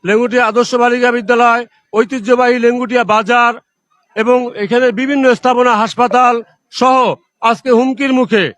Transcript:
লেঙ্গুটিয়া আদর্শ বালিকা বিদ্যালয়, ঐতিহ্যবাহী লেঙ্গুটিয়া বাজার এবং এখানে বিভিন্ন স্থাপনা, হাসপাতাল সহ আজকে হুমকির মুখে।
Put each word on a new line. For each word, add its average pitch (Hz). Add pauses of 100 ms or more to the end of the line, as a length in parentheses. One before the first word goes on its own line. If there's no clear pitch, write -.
লেঙ্গুটিয়া 233
আদর্শ 226
বালিকা 247
বিদ্যালয়, 233 (320)
ঐতিহ্যবাহী 247
লেঙ্গুটিয়া 240
বাজার 226 (640)
এবং 240 (180)
এখানে 208
বিভিন্ন 262 (100)
স্থাপনা, 247
হাসপাতাল 240 (380)
সহ 254 (440)
আজকে 233
হুমকির 262
মুখে। 233 (140)